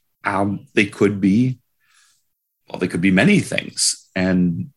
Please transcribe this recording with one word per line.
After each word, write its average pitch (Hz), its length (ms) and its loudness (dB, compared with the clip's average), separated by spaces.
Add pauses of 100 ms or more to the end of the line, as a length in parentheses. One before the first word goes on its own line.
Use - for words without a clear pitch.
(240)
um, 101 480 -4
they 104 140 2
could 101 340 0
be, 117 380 2 (1120)
well, - 80 -10
they 92 80 -2
could 90 140 -6
be 95 100 2
many 139 300 4
things. - 720 -6
And 92 640 0